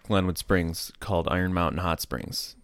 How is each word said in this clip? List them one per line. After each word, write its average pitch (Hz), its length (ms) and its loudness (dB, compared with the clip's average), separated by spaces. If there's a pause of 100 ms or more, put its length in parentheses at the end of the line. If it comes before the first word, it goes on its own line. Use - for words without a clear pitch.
Glenwood 92 340 2
Springs 85 640 0
called 87 300 0
Iron 92 240 2
Mountain 85 260 2
Hot 85 220 -2
Springs. - 640 -8